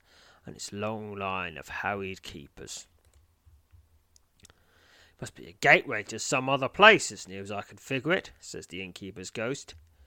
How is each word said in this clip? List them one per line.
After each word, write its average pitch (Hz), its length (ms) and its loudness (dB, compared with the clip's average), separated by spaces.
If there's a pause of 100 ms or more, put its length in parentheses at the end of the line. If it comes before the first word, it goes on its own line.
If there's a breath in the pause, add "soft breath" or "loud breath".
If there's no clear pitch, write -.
(460 soft breath)
and - 100 -14
its - 160 -12
long 107 440 -6
line 95 420 -4
of 67 100 -12
harried 98 560 -6
keepers. - 640 -16 (2250 soft breath)
"Must - 160 -12
be - 120 -18
a - 40 -20
gateway 139 520 4
to 113 140 -10
some 131 300 -2
other 135 220 2
place, 202 420 8
as - 160 -14
near 95 140 -10
as 98 100 -10
I 104 100 -6
can - 160 -14
figure 135 360 -4
it," - 260 -4
says - 260 -12
the 92 160 -12
innkeeper's 95 500 -12
ghost, 120 440 -8 (320)